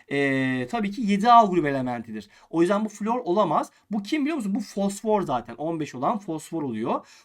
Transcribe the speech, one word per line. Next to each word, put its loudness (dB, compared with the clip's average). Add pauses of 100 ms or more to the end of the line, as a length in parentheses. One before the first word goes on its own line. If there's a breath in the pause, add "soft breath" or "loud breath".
(120)
e, 0
tabii -2
ki -8
yedi 4
A 10
grubu 2
elementidir. -4 (200 loud breath)
O 0
yüzden 2
bu -4
flor -4
olamaz. 0 (200 soft breath)
Bu -2
kim -2
biliyor 0
musun? -2
Bu -2
fosfor -2
zaten. -4
On -6
beş -8
olan -2
fosfor -8
oluyor. -4 (180 loud breath)